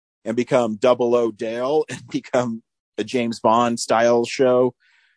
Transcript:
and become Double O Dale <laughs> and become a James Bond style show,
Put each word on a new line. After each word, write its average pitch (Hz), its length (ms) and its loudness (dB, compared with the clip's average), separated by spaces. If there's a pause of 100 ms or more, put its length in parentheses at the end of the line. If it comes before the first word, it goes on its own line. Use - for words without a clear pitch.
(240)
and 113 120 -4
become 120 400 0
Double 120 380 2
O 120 160 0
Dale 120 560 -4
<laughs> - 40 -16
and - 180 -14
become 123 540 -4 (340)
a 104 80 -4
James 117 360 -6
Bond 117 400 2
style 120 440 2
show, 127 500 2 (420)